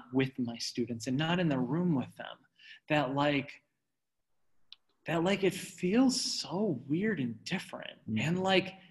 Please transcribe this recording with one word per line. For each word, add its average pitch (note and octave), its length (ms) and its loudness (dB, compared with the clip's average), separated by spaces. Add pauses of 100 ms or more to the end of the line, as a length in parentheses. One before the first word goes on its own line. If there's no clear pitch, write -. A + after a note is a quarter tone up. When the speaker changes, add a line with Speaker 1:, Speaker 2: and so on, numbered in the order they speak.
(120)
Speaker 1:
with C3+ 260 0
my A#2 200 -4
students A#2 500 -4
and C3 80 0
not F3 240 2
in E3+ 80 2
the C3+ 100 2
room D3+ 380 2
with - 200 -2
them, - 200 -10 (520)
that, C#3 260 2
like, C#3+ 360 2 (1600)
that, E3 160 0
like, G3 220 2
it F3 100 2
feels A#3+ 640 2
so E3+ 680 -2
weird F3+ 320 0
and A#2 240 -4
different. - 540 -8 (100)
Speaker 2:
Mm. A2 120 0
Speaker 1:
And, E3 220 0
like, F#3+ 320 4 (160)